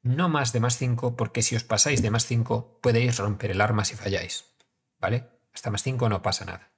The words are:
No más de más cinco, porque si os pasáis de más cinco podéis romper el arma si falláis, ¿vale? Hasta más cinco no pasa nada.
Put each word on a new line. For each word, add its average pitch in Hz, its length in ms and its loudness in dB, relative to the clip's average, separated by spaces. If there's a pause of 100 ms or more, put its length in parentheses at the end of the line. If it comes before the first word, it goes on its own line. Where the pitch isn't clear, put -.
No 147 260 2
más 143 240 2
de 120 60 2
más 120 180 2
cinco, 123 380 -2
porque 117 260 -2
si 117 140 0
os 113 80 -2
pasáis 113 400 2
de 107 80 2
más 113 140 2
cinco 117 560 -2
podéis 120 360 2
romper 101 340 -2
el 95 100 2
arma 104 240 2
si - 100 -4
falláis, - 500 -6 (540)
¿vale? 117 300 -2 (240)
Hasta - 180 -8
más 101 100 -2
cinco 127 260 0
no 101 140 0
pasa 92 240 -2
nada. 87 320 -14